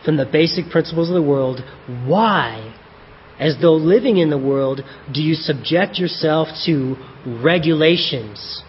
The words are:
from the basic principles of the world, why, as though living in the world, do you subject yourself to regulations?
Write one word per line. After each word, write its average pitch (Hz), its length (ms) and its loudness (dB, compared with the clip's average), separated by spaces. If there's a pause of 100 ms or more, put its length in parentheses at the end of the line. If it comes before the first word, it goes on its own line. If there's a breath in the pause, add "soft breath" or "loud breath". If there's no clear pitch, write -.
from 156 140 2
the 131 80 0
basic 165 420 0
principles 165 400 0
of 175 60 -2
the 175 80 2
world, 131 400 0 (420 loud breath)
why, 160 560 0 (800)
as 143 220 0
though 165 140 6
living 196 420 4
in 165 100 4
the 147 80 0
world, 135 480 -2 (260 loud breath)
do 139 120 -4
you 160 120 2
subject 156 640 -2
yourself 160 520 0 (160)
to 135 320 0 (260 loud breath)
regulations? 151 1400 0